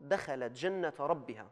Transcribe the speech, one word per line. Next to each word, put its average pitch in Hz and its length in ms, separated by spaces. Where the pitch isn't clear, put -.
دخلت 139 520
جنة 165 480
ربها". 127 520